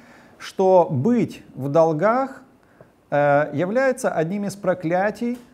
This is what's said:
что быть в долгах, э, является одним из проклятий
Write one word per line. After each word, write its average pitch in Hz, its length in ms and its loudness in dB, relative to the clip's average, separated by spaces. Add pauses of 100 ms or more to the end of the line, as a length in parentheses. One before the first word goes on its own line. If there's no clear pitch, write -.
(380)
что 185 540 2
быть 185 500 0 (140)
в 139 140 -6
долгах, 165 760 0 (680)
э, 143 440 2
является 240 560 -2
одним 190 360 -4
из 202 100 -8
проклятий 190 840 -4 (160)